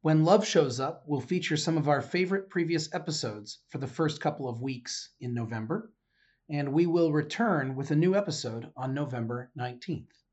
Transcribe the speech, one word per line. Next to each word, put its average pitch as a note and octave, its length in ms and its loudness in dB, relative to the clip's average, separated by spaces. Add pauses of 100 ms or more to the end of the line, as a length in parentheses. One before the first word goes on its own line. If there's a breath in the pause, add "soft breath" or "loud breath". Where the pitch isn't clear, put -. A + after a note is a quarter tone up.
When D#3 220 6
Love F#3 220 6
Shows C3+ 320 4
Up C#3 300 -4
will C#3+ 120 0
feature D#3+ 360 -2
some E3 200 0
of D3 120 2
our C#3+ 120 4
favorite F#3 480 0
previous E3 460 0
episodes B2 720 -6
for - 120 -10
the C3+ 100 -4
first D3+ 320 -2
couple D3 280 -2
of A#2 120 -6
weeks B2+ 580 -8
in A#2+ 160 -6
November, A#2 580 -4 (560)
and C#3+ 240 -4
we E3+ 140 4
will E3 260 4
return D3+ 640 0
with C#3 160 -6
a D3+ 60 4
new F3+ 180 4
episode B2 600 -4
on C3 180 -4
November B2 640 -6
nineteenth. B2 560 -8 (200)